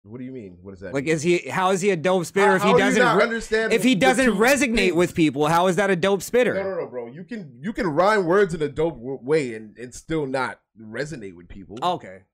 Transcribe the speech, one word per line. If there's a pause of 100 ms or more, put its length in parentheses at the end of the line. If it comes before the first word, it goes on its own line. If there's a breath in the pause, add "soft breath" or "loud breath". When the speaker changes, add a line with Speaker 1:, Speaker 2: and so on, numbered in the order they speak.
Speaker 1:
What
do
you
mean?
What
does
that
Speaker 2:
Like,
Speaker 1:
mean?
Speaker 2:
is
he,
how
is
he
a
dope
spitter
Speaker 1:
How,
Speaker 2:
if
he
Speaker 1:
how
do
you
Speaker 2:
doesn't
Speaker 1:
not
Speaker 2:
re-,
Speaker 1:
understand
Speaker 2:
if
he
Speaker 1:
the
Speaker 2:
doesn't
Speaker 1:
two
Speaker 2:
resonate
Speaker 1:
things?
Speaker 2:
with
people?
How
is
that
a
dope
spitter?
Speaker 1:
No,
no,
no,
bro.
You
can,
you
can
rhyme
words
in
a
dope
w-,
way
and,
and
still
not (200)
resonate
with
people.
Speaker 2:
Okay. (120)